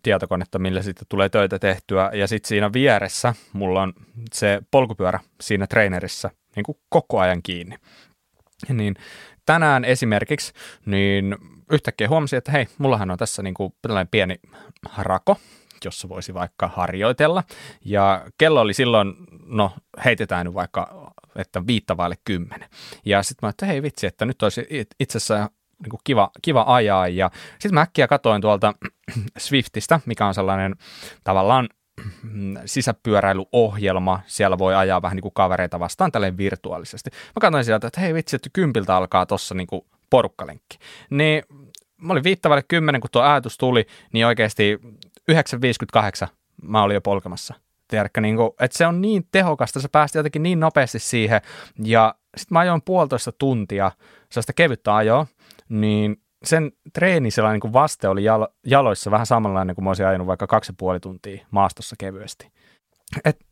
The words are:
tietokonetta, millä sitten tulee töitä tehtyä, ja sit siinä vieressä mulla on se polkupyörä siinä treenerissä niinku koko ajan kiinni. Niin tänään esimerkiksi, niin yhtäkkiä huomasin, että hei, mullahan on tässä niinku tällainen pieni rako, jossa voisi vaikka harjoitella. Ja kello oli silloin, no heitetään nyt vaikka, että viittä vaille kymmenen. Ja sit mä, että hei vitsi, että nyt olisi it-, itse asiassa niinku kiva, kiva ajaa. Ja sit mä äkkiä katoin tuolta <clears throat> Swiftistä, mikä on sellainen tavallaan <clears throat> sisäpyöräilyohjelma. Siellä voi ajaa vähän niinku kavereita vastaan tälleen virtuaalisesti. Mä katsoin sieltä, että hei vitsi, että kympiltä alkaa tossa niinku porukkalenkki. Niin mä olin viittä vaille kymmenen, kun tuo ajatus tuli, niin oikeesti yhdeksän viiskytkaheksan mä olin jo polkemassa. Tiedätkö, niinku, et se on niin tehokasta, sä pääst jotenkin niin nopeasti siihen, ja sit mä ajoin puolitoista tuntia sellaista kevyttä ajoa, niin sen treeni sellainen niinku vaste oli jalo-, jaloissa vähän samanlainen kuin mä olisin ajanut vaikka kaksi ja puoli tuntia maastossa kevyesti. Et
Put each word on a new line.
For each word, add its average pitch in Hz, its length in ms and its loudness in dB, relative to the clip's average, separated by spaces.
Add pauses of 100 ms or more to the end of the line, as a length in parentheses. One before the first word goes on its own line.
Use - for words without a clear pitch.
tietokonetta, 95 560 -2
millä 92 240 -2
sitten 98 260 -10
tulee 98 200 0
töitä 98 300 0
tehtyä, 95 560 -2
ja 101 140 -2
sit 110 160 -6
siinä 104 280 0
vieressä 117 640 2 (180)
mulla 95 300 -2
on 95 100 -4 (420)
se 101 260 0 (100)
polkupyörä 101 500 0 (200)
siinä 98 260 -2
treenerissä 95 640 -2 (260)
niinku 104 320 -8
koko 120 320 0
ajan 90 220 2
kiinni. 90 340 -10 (920)
Niin 107 260 -2 (520)
tänään 151 380 4
esimerkiksi, 120 680 0 (340)
niin 98 500 0 (340)
yhtäkkiä 156 380 0
huomasin, 147 280 0
että 127 160 -4
hei, 131 140 -2 (120)
mullahan 113 320 0
on 90 80 -6
tässä - 240 -6
niinku 95 400 -6
tällainen 101 280 -2
pieni 92 240 0 (640)
rako, 92 380 0 (480)
jossa 92 240 -12
voisi 92 260 -12
vaikka 87 340 -4
harjoitella. 113 720 0 (420)
Ja 98 420 2 (120)
kello 151 220 4
oli 104 140 2
silloin, 110 400 2 (320)
no 104 260 0 (320)
heitetään 98 420 0
nyt 87 80 -8
vaikka, 95 580 -8 (240)
että 95 300 -8
viittä 110 300 -2
vaille 87 280 -4
kymmenen. - 440 -8 (360)
Ja 101 180 2
sit - 200 -8
mä, 110 60 -2
että 101 180 -6
hei 147 160 -2
vitsi, 139 240 -6
että 90 180 -6
nyt 127 180 -4
olisi - 280 -2
it-, 135 300 -8
itse - 180 -4
asiassa 104 320 -2 (320)
niinku 113 220 -14
kiva, 110 260 2 (120)
kiva 131 240 2
ajaa. 101 420 4
Ja 90 220 0 (280)
sit - 140 -4
mä 151 80 4
äkkiä 151 280 2
katoin 113 340 2
tuolta 104 320 2 (320)
<clears throat> 104 320 -10
Swiftistä, 139 680 0
mikä 110 200 -2
on 98 80 -2
sellainen 95 420 -2 (480)
tavallaan 104 440 2 (280)
<clears throat> 110 120 -14 (560)
sisäpyöräilyohjelma. 101 1600 0
Siellä 95 320 0
voi 95 160 2
ajaa 95 280 2
vähän 92 140 -4
niinku 95 140 -8
kavereita 90 500 0
vastaan 113 320 -2
tälleen 95 240 -2
virtuaalisesti. 95 760 -8
Mä - 300 -10
katsoin 156 240 2
sieltä, 110 220 0
että 170 140 -6
hei 175 140 0
vitsi, 160 220 -4
että - 160 -6
kympiltä 113 440 0
alkaa 92 300 2
tossa - 280 -6
niinku 92 320 -8 (240)
porukkalenkki. - 680 0 (320)
Niin 151 320 2 (540)
mä 170 160 -6
olin 143 120 0
viittä 185 240 0
vaille 143 200 4
kymmenen, 151 320 0
kun 113 120 -8
tuo 123 100 4
ajatus 139 360 2
tuli, 123 280 2 (260)
niin 113 140 2
oikeesti 107 520 2 (500)
yhdeksän 147 320 2
viiskytkaheksan 113 680 0 (340)
mä 107 200 2
olin 101 120 2
jo 98 60 2
polkemassa. 95 540 -4 (340)
Tiedätkö, 107 320 -2
niinku, 110 400 0
et 127 120 0
se 170 140 2
on 170 140 0
niin 202 320 -2
tehokasta, 160 480 0
sä 139 120 -6
pääst 151 220 4
jotenkin 151 280 -2
niin 170 180 0
nopeasti 147 380 2
siihen, 110 420 2 (440)
ja 110 300 6 (220)
sit - 140 -14
mä 165 80 4
ajoin 170 240 2
puolitoista 143 500 0
tuntia 101 600 -2 (380)
sellaista - 220 -4
kevyttä 117 440 2
ajoa, 113 300 2 (420)
niin 107 480 0 (280)
sen 160 280 0 (200)
treeni 165 380 0
sellainen 107 240 2
niinku 107 180 -4
vaste 131 360 2
oli 98 160 0
jalo-, 110 300 2 (120)
jaloissa 120 440 2
vähän 107 160 2
samanlainen 95 480 0
kuin 95 100 -8
mä 95 60 0
olisin 95 160 0
ajanut 92 200 0
vaikka 92 200 -2
kaksi - 260 2
ja - 60 -12
puoli 92 220 -2
tuntia 95 500 -16
maastossa 98 480 0
kevyesti. 95 540 -14 (720)
Et 156 120 2 (160)